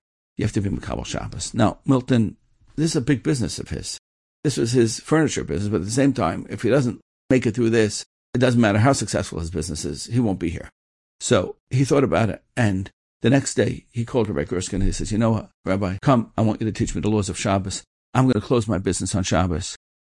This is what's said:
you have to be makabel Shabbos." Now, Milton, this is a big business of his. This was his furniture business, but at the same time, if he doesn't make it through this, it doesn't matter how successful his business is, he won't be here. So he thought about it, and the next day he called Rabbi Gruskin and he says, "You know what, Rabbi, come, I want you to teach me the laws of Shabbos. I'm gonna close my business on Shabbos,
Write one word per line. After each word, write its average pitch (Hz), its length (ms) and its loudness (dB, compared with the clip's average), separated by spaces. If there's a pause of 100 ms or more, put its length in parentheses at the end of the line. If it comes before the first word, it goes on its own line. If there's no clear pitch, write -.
(380)
you - 80 0
have - 80 -2
to 107 80 0
be 98 80 -2
makabel 60 340 -6
Shabbos." - 480 -8
Now, 104 320 0
Milton, 123 540 2 (380)
this 156 160 0
is - 40 0
a 143 60 0
big 123 200 0
business 147 360 -2
of - 100 -10
his. - 300 -10 (440)
This 151 140 0
was 123 160 0
his 117 280 4
furniture - 440 0
business, 90 260 -4
but 101 100 0
at 80 40 -4
the 101 60 -8
same 135 240 2
time, 92 340 -2
if 107 140 -12
he 113 80 2
doesn't 123 300 2 (280)
make 123 180 4
it 107 80 0
through 117 160 2
this, 110 360 2 (260)
it 127 60 0
doesn't 123 220 4
matter 107 180 4
how 127 160 6
successful - 460 -4
his 85 100 -6
business 80 340 -6
is, 73 220 -8
he 120 140 -2
won't 101 180 0
be 87 100 -2
here. - 220 -10 (500)
So 92 360 0 (120)
he 131 160 2
thought 143 200 2
about 98 260 2
it, - 120 -8 (140)
and 98 340 0 (300)
the 117 100 2
next 135 240 2
day - 360 -2
he 117 160 -6
called 110 240 -2
Rabbi 73 140 -2
Gruskin 92 300 -6
and 95 100 0
he 87 80 2
says, - 200 -6
"You 104 60 -2
know 113 140 2
what, - 180 -4 (160)
Rabbi, 95 340 -2
come, 123 380 2
I - 20 2
want 107 220 0
you 110 40 -2
to 107 60 -2
teach - 220 -4
me 85 80 -4
the 101 80 0
laws 104 180 0
of 92 100 -6
Shabbos. 95 440 -2 (320)
I'm 131 120 4
gonna 123 140 2
close 117 260 0
my 107 120 0
business 95 360 -2
on 95 80 0
Shabbos, 87 540 0 (360)